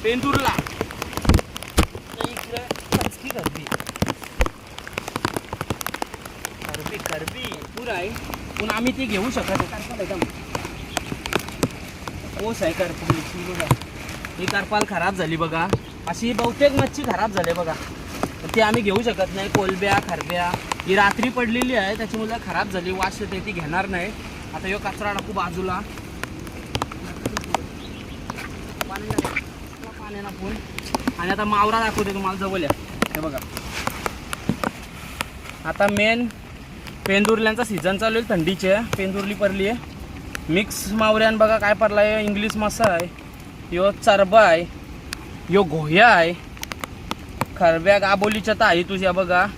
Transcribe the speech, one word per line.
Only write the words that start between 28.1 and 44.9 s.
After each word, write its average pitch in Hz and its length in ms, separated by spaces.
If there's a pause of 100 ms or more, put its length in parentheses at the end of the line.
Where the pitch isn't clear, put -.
पाण्यानं 202 280
आपण. 190 280 (640)
आणि 180 120
आता 196 120
मावरा 208 360
दाखवते 202 340
तुम्हाला 190 260
जवळ 190 200
या. 151 100 (460)
हे - 60
बघा. 151 160 (2250)
आता 202 220
मेन 220 400 (800)
पेंदुर्ल्यांचा 214 560
सीझन 196 340
चालू 220 220
आहे 220 100
थंडीचे. 190 460 (220)
पेंदुर्ली 196 360
पडली 196 340
आहे. 240 100 (760)
मिक्स 196 380
मावऱ्यान 220 460
बघा 220 200
काय 208 160
पडला 208 280
आहे. 214 240
इंग्लिश 208 300
मासा 214 360
आहे, 170 160 (680)
यो 190 160
चरबा 202 500
आहे, 170 240 (840)